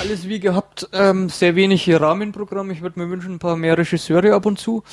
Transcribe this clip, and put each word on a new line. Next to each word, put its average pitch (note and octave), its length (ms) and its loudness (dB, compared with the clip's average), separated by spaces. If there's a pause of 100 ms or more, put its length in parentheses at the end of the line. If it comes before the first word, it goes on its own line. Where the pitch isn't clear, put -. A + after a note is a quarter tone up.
Alles F#3 260 -6
wie G#3 120 -6
gehabt, - 520 -2
ähm, F#3+ 380 2
sehr F3 260 2
wenig F#3+ 340 4
Rahmenprogramm. G3 800 0
Ich D#3+ 100 -10
würd F3 160 -10
mir F3 120 -6
wünschen, F#3 260 -8
ein E3 40 -14
paar E3+ 160 -2
mehr D#3+ 220 2
Regisseure F3 560 2
ab G3 120 2
und G3+ 140 0
zu. A3+ 340 -4